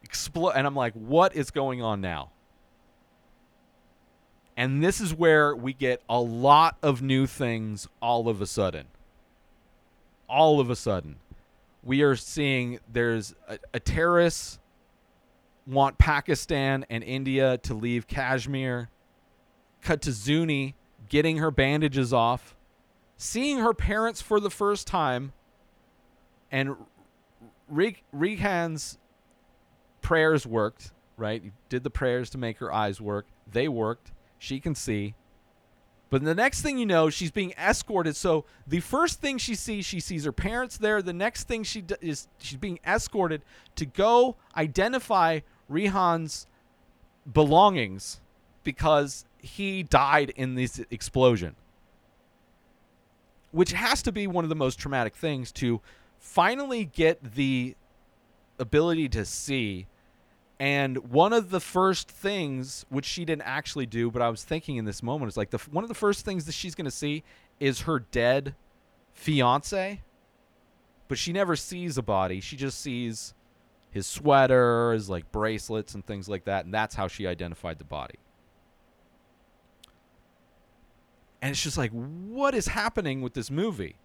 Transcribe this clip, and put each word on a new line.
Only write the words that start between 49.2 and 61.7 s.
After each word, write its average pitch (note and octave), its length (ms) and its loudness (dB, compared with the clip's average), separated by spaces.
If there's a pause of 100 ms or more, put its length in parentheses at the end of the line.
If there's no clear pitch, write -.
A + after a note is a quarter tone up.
he G3 440 -8
died C#3+ 540 2
in C3 180 -4
this B2+ 260 -4 (100)
explosion. A#2 640 2 (1900)
Which F3 220 4
has A#3 300 0
to A#3 100 -2
be G3+ 140 -4
one F3 180 0
of D#3 60 -2
the D#3 60 -2
most C3 220 0
traumatic B2+ 360 -2
things, C#3 380 -4
to A#2+ 280 0 (380)
finally A#3+ 640 0
get D#3+ 500 0
the C3 400 0 (840)
ability D#3 520 2
to A2 140 -2
see. G#2 640 -6 (720)
And C#3 380 0 (120)
one E3+ 220 6
of G#3+ 180 2
the F#3 100 0
first F#3 500 0